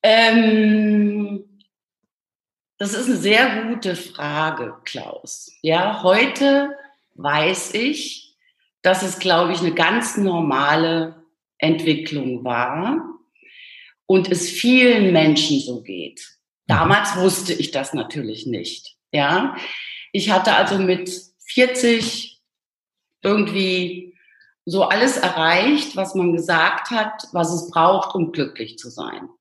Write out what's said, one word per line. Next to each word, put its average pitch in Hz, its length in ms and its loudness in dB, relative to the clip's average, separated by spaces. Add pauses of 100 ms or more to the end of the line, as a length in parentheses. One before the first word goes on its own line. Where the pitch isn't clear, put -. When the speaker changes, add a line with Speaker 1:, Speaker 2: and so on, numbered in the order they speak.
Speaker 1:
Ähm, 214 1400 4 (1300)
das 202 160 -4
ist 240 120 -4
eine 233 120 0
sehr 214 480 2
gute 190 300 -4
Frage, 147 800 -6 (100)
Klaus. - 640 -14 (100)
Ja, 185 420 0
heute 277 680 2 (460)
weiß 156 580 -2
ich, 262 480 -4 (580)
dass 185 220 2
es, 185 160 -6
glaube 175 340 2
ich, 180 60 -4
eine 165 160 0
ganz 196 420 0
normale 160 1000 0 (420)
Entwicklung 151 880 -2
war 147 600 -4 (1000)
und 185 240 2
es 175 180 -2
vielen 240 640 4
Menschen 156 460 4
so 123 240 -6
geht. 90 380 -14 (480)
Speaker 2:
Mhm. 170 60 4
Speaker 1:
Damals 180 420 2
wusste 180 360 0
ich - 200 -6
das 135 220 -6
natürlich 117 520 -8
nicht. - 500 -10 (140)
Ja, 160 460 0 (560)
ich 202 180 -2
hatte 214 240 4
also 185 240 2
mit 180 320 0 (300)
vierzig 247 1000 0 (840)
irgendwie 185 920 -2 (500)
so 180 200 0
alles 240 320 2
erreicht, 180 800 0
was 185 180 -6
man 175 180 2
gesagt 165 580 0
hat, 214 420 -4
was 170 200 -2
es 165 180 -6
braucht, 175 440 2
um 170 160 -2
glücklich 117 480 -8
zu 123 100 -18
sein. 90 400 -14 (120)